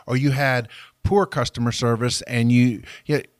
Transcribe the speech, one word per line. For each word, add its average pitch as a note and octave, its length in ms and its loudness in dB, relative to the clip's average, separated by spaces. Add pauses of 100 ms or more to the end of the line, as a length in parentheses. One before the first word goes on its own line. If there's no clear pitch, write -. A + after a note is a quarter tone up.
or B2 100 -2
you C#3 140 0
had C3 380 -2 (340)
poor G3 240 2
customer - 460 -4
service A#2 500 -2
and A#2 280 0
you, B2 320 4 (220)
yeah, D3 160 -2 (200)